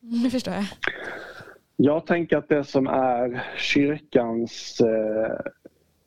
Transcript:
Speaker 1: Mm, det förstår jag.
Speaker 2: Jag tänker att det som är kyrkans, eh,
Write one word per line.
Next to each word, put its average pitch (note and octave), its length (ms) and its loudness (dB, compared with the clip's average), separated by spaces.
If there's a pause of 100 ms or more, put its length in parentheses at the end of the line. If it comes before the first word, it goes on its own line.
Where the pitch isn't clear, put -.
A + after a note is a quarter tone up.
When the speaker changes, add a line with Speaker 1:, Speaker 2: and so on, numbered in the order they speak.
Speaker 1:
Mm, A#3 200 -2
det B3+ 60 2
förstår A3+ 240 -4
jag. F#3 100 -4 (1120)
Speaker 2:
Jag D3 300 2
tänker E3+ 320 2
att D3 120 -6
det D3 140 4
som C3+ 240 2
är B2 560 0 (140)
kyrkans, B2 1200 0
eh, A2 580 2 (680)